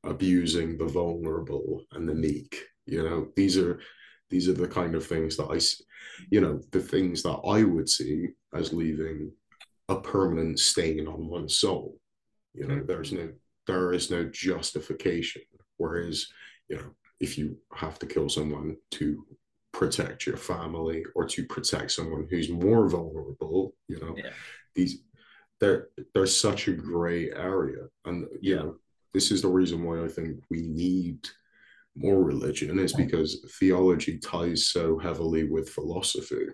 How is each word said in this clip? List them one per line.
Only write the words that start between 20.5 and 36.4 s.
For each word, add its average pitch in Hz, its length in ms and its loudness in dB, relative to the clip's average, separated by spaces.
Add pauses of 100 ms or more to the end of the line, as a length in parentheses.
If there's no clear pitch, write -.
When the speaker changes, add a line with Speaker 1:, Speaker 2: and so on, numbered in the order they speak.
Speaker 1:
or 87 100 0
to - 200 -4
protect - 460 -4
someone 80 380 -4
who's 85 200 -2
more 95 400 6
vulnerable, 80 840 -2 (140)
you 87 120 -10
know, 82 180 -8
Speaker 3:
Yeah. - 160 -12 (420)
Speaker 1:
these, - 280 0 (560)
there, 98 280 4 (260)
there's 95 260 4
such 104 280 0
a 95 60 2
gray 85 580 -2
area. 73 560 -2 (180)
And, 85 220 -4 (140)
you 95 140 2
Speaker 3:
Yeah. - 60 -2
Speaker 1:
know, - 140 -6 (380)
this 98 180 4
is 95 100 2
the 95 80 2
reason 85 340 4
why 82 200 -2
I 82 40 -4
think 82 420 -6
we 82 140 -4
need 87 640 -2 (680)
more 95 280 4
religion, 73 560 0
is 92 140 2
because 85 520 0 (140)
theology 90 600 4
ties 85 480 -2
so 82 300 2
heavily 80 480 0
with 78 240 -2
philosophy. - 840 -4